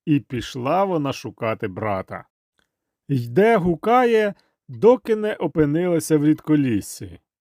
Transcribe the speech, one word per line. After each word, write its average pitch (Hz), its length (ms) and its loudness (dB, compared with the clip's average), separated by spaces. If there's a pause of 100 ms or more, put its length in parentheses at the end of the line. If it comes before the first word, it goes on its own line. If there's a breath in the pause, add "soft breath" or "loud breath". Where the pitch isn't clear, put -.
І 147 140 2
пішла 131 640 -4
вона 156 300 -2
шукати 110 540 -6
брата. 95 580 -6 (840)
Йде, 143 500 2
гукає, 214 760 0 (340)
доки 214 480 2
не 214 180 -4
опинилася 160 840 0
в 147 80 2
рідколіссі. 131 920 0 (220)